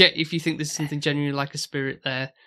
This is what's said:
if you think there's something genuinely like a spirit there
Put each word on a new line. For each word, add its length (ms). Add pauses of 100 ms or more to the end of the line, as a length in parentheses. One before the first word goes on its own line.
(160)
if 180
you 60
think 180
there's 140
something 280
genuinely 360
like 180
a 40
spirit 460
there 280 (140)